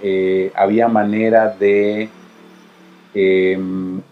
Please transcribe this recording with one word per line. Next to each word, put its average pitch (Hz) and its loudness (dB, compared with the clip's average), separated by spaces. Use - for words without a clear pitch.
eh, 95 0
había 107 2
manera 110 2
de, 101 0
em, 95 -2